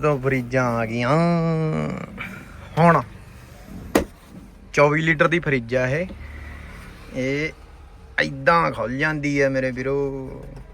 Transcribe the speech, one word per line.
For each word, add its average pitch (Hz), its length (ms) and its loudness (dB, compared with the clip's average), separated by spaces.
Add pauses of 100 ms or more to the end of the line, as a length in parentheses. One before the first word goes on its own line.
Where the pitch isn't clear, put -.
ਤੋਂ 147 180 2
ਫਰਿੱਜਾਂ 127 440 0 (120)
ਆ 117 100 0
ਗਈਆਂ। 120 300 2 (1600)
ਹੁਣ 160 240 8 (1700)
ਚੌਵੀ 147 300 6
ਲੀਟਰ 160 260 4
ਦੀ 165 100 2
ਫਰਿੱਜ 127 380 0
ਆ 127 120 2
ਇਹ। 160 180 -2 (1080)
ਇਹ 139 380 -2 (720)
ਏਦਾਂ 156 500 2
ਖੁੱਲ 117 260 -4
ਜਾਂਦੀ 147 420 0
ਆ 139 80 4
ਮੇਰੇ 131 220 0
ਵੀਰੋ। 131 240 -2 (800)